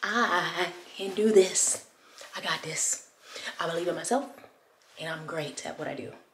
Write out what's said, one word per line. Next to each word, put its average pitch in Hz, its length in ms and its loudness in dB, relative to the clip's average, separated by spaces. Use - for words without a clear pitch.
I 180 640 0
can 190 180 -6
do 214 180 4
this. - 540 6
I - 40 -8
got 160 220 -2
this. - 460 -4
I 170 100 -2
believe 170 200 0
in 165 60 0
myself, 269 320 0
and 160 80 -6
I'm 160 180 -6
great 156 400 -6
at 156 120 -8
what 151 100 -6
I 143 60 -6
do. 131 180 -10